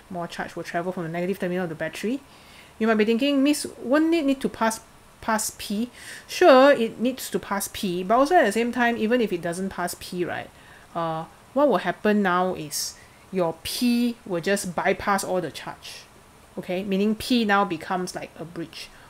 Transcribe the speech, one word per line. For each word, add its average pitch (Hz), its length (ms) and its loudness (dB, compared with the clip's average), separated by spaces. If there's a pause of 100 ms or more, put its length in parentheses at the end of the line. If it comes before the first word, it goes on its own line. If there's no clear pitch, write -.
More 175 180 -8
charge - 280 -10
will 170 80 -8
travel 175 280 -4
from 180 120 -6
the 160 60 -6
negative 175 300 -4
terminal 180 240 -2
of 170 60 -6
the 156 60 -8
battery. 196 460 -6 (560)
You 220 100 0
might 220 140 4
be 214 40 6
thinking, 262 380 2
"Miss, 294 220 2 (160)
won't 311 320 4
it 330 120 2
need 269 160 2
to 196 80 -2
pass, 226 300 -2 (400)
pass 220 380 -2
P?" 220 320 -4 (380)
Sure, 285 440 8
it 226 280 0
needs 247 320 -2
to 185 80 -2
pass 196 340 -4
P, 185 300 -4
but 202 120 2
also 277 200 4
at 311 100 8
the 202 60 2
same 233 200 0
time, 233 260 0
even 220 220 0
if 202 140 0
it 170 80 -4
doesn't 175 280 -4
pass 175 300 -6
P, 175 240 -6
right, - 260 -8 (440)
uh, 165 320 -4 (280)
what 285 160 4
will 185 80 4
happen 208 460 2
now 180 320 2
is - 400 -8 (360)
your 170 320 -2
P 240 520 0 (100)
will 170 160 -4
just 190 340 -2
bypass 196 480 0
all 185 160 -2
the 160 120 -6
charge. - 540 -14 (520)
Okay, 185 260 -4
meaning 202 320 2
P 233 300 2
now 202 180 4
becomes 180 520 -4
like - 240 -10
a 165 60 -10
bridge. 170 440 -12 (200)